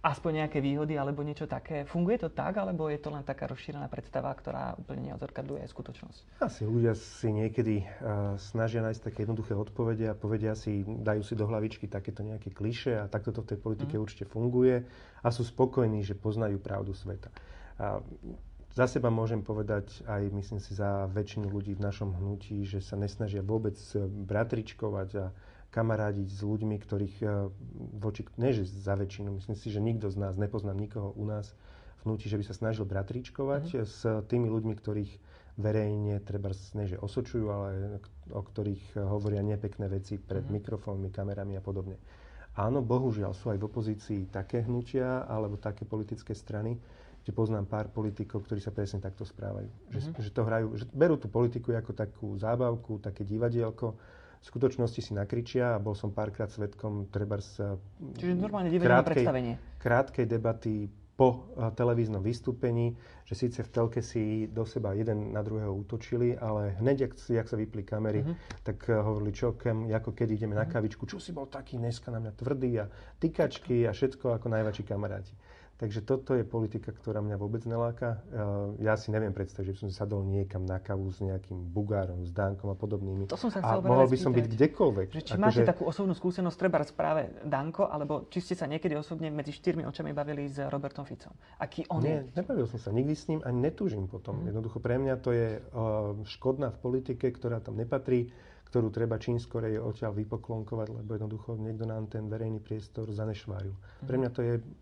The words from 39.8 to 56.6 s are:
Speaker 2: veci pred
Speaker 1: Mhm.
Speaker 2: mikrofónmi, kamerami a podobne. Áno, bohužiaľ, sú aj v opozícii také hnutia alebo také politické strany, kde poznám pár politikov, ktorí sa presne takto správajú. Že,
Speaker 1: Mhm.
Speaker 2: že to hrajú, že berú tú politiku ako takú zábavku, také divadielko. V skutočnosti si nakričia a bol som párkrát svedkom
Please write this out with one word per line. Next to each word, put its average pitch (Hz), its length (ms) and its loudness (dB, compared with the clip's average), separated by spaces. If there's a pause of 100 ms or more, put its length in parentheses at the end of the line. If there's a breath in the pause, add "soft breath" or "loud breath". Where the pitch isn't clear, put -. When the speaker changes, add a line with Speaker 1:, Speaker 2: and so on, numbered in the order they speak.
Speaker 2:
veci 98 280 -2
pred 98 280 -4
Speaker 1:
Mhm. 101 100 -4
Speaker 2:
mikrofónmi, 101 540 -4
kamerami 98 480 -4
a 95 60 -6
podobne. 95 340 -4 (560 loud breath)
Áno, 117 280 2
bohužiaľ, 113 520 2
sú 101 160 -4
aj 104 80 2
v 98 80 0
opozícii 107 640 -2
také 98 320 -2
hnutia 127 640 0
alebo 107 320 -2
také 104 280 -6
politické 107 480 -4
strany, 110 440 -4 (420 loud breath)
kde - 140 -6
poznám 110 320 2
pár 104 240 -2
politikov, 107 560 -2
ktorí 104 160 -2
sa - 100 -6
presne 98 300 -2
takto 95 240 -8
správajú. 101 480 -8 (160)
Že, - 140 -4
Speaker 1:
Mhm. 156 180 -6
Speaker 2:
že 104 100 -4
to 117 120 0
hrajú, 113 240 2 (100)
že 104 100 -6
berú 156 300 6
tú 101 160 -6
politiku 120 400 2
ako 113 200 -2
takú 104 440 -4
zábavku, 117 640 0
také 104 240 -6
divadielko. 113 720 0 (400 loud breath)
V - 140 -20
skutočnosti 120 500 4
si - 140 -6
nakričia 120 560 2
a 110 80 4
bol 104 160 0
som 101 160 -2
párkrát 107 400 -2
svedkom 104 560 -4